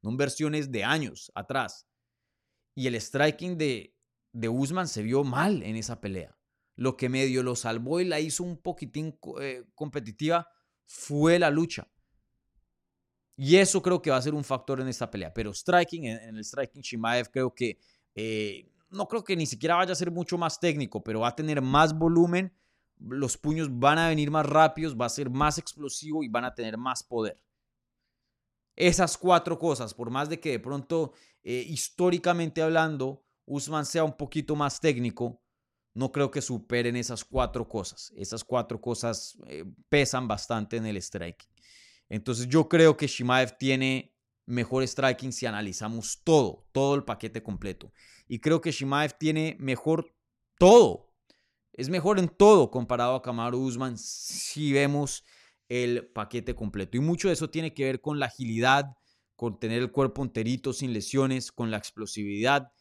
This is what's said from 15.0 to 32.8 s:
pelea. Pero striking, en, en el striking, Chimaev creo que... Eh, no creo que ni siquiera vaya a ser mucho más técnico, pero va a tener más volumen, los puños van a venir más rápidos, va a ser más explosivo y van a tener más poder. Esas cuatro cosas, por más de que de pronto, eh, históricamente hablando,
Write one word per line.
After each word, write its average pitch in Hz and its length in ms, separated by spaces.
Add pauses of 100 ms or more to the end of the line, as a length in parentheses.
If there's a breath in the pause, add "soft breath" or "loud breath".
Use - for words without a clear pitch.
pelea. 90 220
Pero 104 200
striking, 170 520
en, 113 120
en 110 200
el 107 80
striking, 139 360
Chimaev 117 480
creo 127 240
que... 117 240 (380)
Eh, 107 560 (180)
no 196 200
creo 220 140
que 196 120
ni 165 100
siquiera 160 300
vaya 180 160
a 175 40
ser 175 160
mucho 175 260
más 170 240
técnico, 147 420
pero 110 160
va 113 80
a 120 80
tener 151 260
más 147 320
volumen, 170 600 (460)
los 127 380
puños 156 320
van 135 280
a 165 100
venir 151 240
más 156 140
rápidos, 156 500
va 120 120
a - 20
ser 139 200
más 147 280
explosivo 151 680
y 120 60
van 120 160
a 123 100
tener 110 220
más 127 260
poder. 110 340 (1400)
Esas 175 400
cuatro 170 420
cosas, 127 340
por 117 160
más 143 200
de 165 100
que 156 120
de 117 80
pronto, 139 520 (320 soft breath)
eh, 123 240
históricamente 170 920
hablando, 160 640 (200)